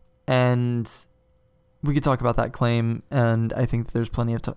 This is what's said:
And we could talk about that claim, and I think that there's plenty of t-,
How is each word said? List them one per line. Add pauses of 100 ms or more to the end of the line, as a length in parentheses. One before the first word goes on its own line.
(260)
And (920)
we
could
talk
about
that
claim,
and
I
think
that
there's
plenty
of
t-,